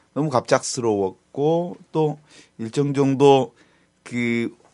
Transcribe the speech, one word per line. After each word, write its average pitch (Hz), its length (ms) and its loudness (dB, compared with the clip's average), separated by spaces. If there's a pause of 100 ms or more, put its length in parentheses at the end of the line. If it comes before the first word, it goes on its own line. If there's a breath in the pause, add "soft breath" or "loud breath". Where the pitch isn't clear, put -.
(140)
너무 151 160 -4
갑작스러웠고 131 1500 -2 (140)
또 151 280 -2 (380 soft breath)
일정 139 360 -4
정도 139 600 4 (500 soft breath)
그 117 520 -4 (180)